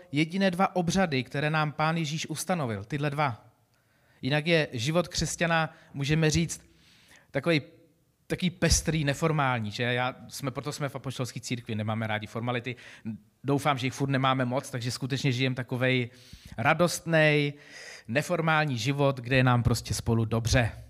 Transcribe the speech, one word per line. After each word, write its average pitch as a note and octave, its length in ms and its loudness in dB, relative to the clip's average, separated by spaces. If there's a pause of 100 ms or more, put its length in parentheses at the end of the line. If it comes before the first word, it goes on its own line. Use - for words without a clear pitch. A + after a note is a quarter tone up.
(120)
jediné E3+ 400 2
dva F#3 240 0
obřady, E3+ 480 2
které C#3+ 260 -2
nám D#3 220 0
Pán D#3 260 0
Ježíš D#3+ 300 -4
ustanovil, C#3 560 -4
tyhle D3 260 -2
dva. C#3 360 -2 (760)
Jinak D3 260 0
je E3 240 4
život D#3 360 0
křesťana, E3 680 -2 (200)
můžeme D3+ 360 2
říct, D#3+ 400 -2 (640)
takový, D3 300 2 (680)
takový F3 220 -2
pestrý, D#3+ 540 0
neformální, C#3 680 0
že? A#2+ 120 -4
Já, B2 320 0 (120)
jsme, - 240 -6
proto C#3 200 -8
jsme C#3+ 180 -6
v B2 60 -10
apoštolské B2+ 440 -8
církvi, A#2 360 -6
nemáme A2 320 -2
rádi G#2+ 200 -4
formality. A#2+ 480 -4 (680)
Doufám, C#3 340 2
že B2 100 -2
jich A#2+ 60 -4
furt C#3 160 -2
nemáme C3 360 2
moc, B2 240 -4
takže B2 220 -4
skutečně C3 400 -2
žijem B2+ 240 0
takovej B2+ 540 0 (480)
radostnej, D#3 960 4 (540)
neformální D3+ 720 0
život, C#3 420 0
kde A#2+ 180 0
je B2+ 60 6
nám B2 200 6
prostě - 300 0
spolu A2+ 320 0
dobře. A2+ 460 2 (180)